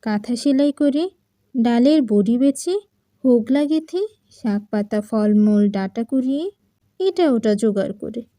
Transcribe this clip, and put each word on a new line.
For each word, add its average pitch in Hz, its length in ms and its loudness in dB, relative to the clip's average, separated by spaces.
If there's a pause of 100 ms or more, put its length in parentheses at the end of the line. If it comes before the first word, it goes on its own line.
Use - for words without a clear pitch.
কাঁথা 214 340 -4
সেলাই 285 360 2
করে, 285 300 0 (520)
ডালের 240 480 2
বড়ি 208 360 0
বেচে, 277 360 0 (500)
হোগলা 247 400 2
গেঁথে, 320 360 -4 (300)
শাক 208 400 -4
পাতা, 208 300 -4
ফলমূল, 208 720 2
ডাঁটা 196 340 -6
কুড়িয়ে, 262 400 -4 (560)
এটা 370 300 0
ওটা 226 240 0
জোগাড় 202 380 -2
করে। 214 300 -10 (160)